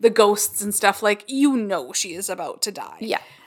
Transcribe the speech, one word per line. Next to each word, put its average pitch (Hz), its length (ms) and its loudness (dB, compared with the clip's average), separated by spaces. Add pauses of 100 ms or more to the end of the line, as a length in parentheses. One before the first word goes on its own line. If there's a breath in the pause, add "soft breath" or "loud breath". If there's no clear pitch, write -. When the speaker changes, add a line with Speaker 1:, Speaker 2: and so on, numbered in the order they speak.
Speaker 1:
the 226 80 8
ghosts 208 520 2
and 208 140 -4
stuff, 196 260 2
like, 208 260 0
you 269 280 2
know 185 380 -4
she 175 200 -6
is 185 160 -8
about 170 340 -8
to 202 100 -4
die. 85 260 -14
Speaker 2:
Yeah. - 220 -4 (240 soft breath)